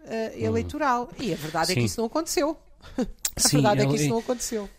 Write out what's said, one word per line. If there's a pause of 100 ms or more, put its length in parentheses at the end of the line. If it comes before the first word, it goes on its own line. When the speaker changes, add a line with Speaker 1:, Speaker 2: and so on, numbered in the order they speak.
Speaker 1:
eh,
Speaker 2:
Uhum.
Speaker 1:
eleitoral. (100)
E
a
verdade
é
que
Speaker 2:
Sim.
Speaker 1:
isso
não
aconteceu. (400)
<laughs> (120)
A
Speaker 2:
Sim,
Speaker 1:
verdade
é
que
Speaker 2:
é,
Speaker 1:
isso
Speaker 2:
é,
Speaker 1:
não
aconteceu.